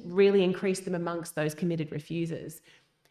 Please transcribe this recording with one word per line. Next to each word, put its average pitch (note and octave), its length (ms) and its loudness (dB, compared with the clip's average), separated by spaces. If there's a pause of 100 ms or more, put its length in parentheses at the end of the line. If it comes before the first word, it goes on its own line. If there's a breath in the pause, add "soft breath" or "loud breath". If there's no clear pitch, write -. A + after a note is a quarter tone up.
really G3 400 6
increase F#3 360 0
them F3+ 140 -4
amongst E3+ 400 -6
those D3+ 200 -2
committed E3 360 -2
refusers. E3 720 -8 (500 soft breath)